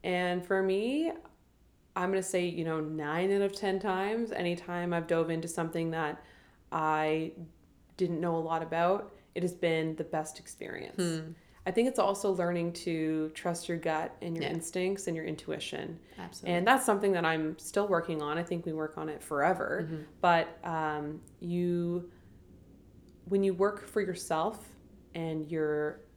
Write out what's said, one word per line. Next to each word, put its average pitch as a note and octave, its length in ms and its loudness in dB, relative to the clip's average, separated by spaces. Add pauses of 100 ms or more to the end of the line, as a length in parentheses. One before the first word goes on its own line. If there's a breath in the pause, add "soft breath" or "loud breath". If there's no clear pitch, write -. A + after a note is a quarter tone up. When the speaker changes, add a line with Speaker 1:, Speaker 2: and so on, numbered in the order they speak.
Speaker 1:
And F3+ 420 0
for F#3+ 180 2
me, A#3 480 2 (840)
I'm F3+ 140 0
gonna F#3+ 140 2
say, F3+ 240 0
you E3+ 180 -2
know, D#3+ 140 0
nine D#3 540 0
out G3+ 80 4
of G3 140 0
ten G3 240 0
times, G#3 520 0
anytime F3 600 -2
I've E3 140 0
dove E3 220 2
into E3 180 -2
something E3 440 -2
that D#3+ 300 -2 (500 loud breath)
I D#3 600 2 (640)
didn't E3+ 240 0
know E3+ 160 2
a E3 40 2
lot D#3+ 220 0
about, E3+ 520 2 (220 loud breath)
it F3 80 0
has F3 100 0
been D#3+ 420 2
the D#3 80 -4
best D#3 360 -4
experience. - 640 -8
Speaker 2:
Hmm. E3 300 -2 (360 loud breath)
Speaker 1:
I F#3 40 -2
think A#3 160 4
it's C4 120 0
also G3 340 2
learning F3 400 0
to D#3+ 560 0
trust E3+ 400 -4
your E3+ 80 0
gut D#3+ 440 -2
and E3+ 140 -4
your E3 80 -2
Speaker 2:
Yeah. C#3+ 80 -2
Speaker 1:
instincts F#3 560 -2
and E3 80 -2
your D#3+ 100 -4
intuition. D#3 720 -6 (200 loud breath)
Speaker 2:
Absolutely. F3 380 -4
Speaker 1:
And F3+ 100 4
that's B3+ 180 6
something G3+ 280 4
that E3+ 120 2
I'm D#3 320 2
still - 300 0
working E3+ 340 2
on. D3 160 -2
I E3+ 60 -2
think E3+ 240 -4
we D#3+ 60 -2
work D#3 260 -4
on D#3 100 -6
it D3+ 140 -10
forever. D#3+ 640 2
Speaker 2:
Mm-hmm. D#3+ 140 -6 (200)
Speaker 1:
But, E3+ 420 4
um, D#3 580 -4 (180)
you, F3 720 0 (1120 loud breath)
when G3 180 2
you F#3+ 120 4
work G3+ 320 0
for G#3+ 140 0
yourself F3 640 -2 (520)
and D#3+ 340 -4
you're D3+ 520 0 (160)